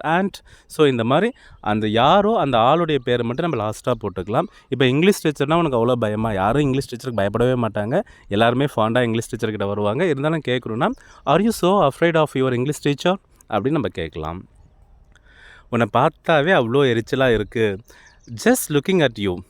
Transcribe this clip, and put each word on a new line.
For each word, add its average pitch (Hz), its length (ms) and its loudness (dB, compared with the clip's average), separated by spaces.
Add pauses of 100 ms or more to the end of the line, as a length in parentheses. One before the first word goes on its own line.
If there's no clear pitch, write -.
aunt?" 180 280 0 (320)
So, 151 200 2
இந்த 120 160 2
மாதிரி 156 260 2 (300)
அந்த 107 280 -2
யாரோ 185 520 4
அந்த 139 180 0
ஆளுடைய 151 460 4
பேரை 120 220 0
மட்டும் 127 200 -4
நம்ம 156 120 -2
லாஸ்ட்டாக 107 380 -2
போட்டுக்கலாம். 104 520 -4 (220)
இப்போ 135 160 0
இங்கிலீஷ் 156 360 2
டீச்சர்னா, 151 360 -2
"உனக்கு 151 200 0
அவ்வளோ 120 180 2
பயமா?" 110 380 -2
யாரும் 107 280 2
இங்கிலீஷ் 135 280 -2
டீச்சருக்கு 117 320 -6
பயப்படவே 113 380 0
மாட்டாங்க. 107 360 -2 (320)
எல்லாருமே 120 380 2
ஃபாண்டாக 113 360 0
இங்கிலீஷ் 113 280 -2
டீச்சர்கிட்ட 107 380 -4
வருவாங்க. 104 380 -2
இருந்தாலும் 151 420 -2
கேட்குறோன்னா, 123 420 -2 (360)
"Are 151 160 2
you 226 80 2
so 180 400 2
afraid 165 260 0
of 156 180 2
your 131 200 0
English 131 340 -2
teacher?" 175 280 0 (340)
அப்படின்னு 131 300 0
நம்ம 104 80 -4
கேட்கலாம். 82 540 -8 (1300)
"உன்னை 117 240 0
பார்த்தாவே 151 580 2
அவ்வளோ 135 360 2
எரிச்சலா 123 460 0
இருக்கு." 110 320 0 (640)
"Just 220 420 0
looking 156 300 0
at 131 200 2
you." 98 120 -2 (180)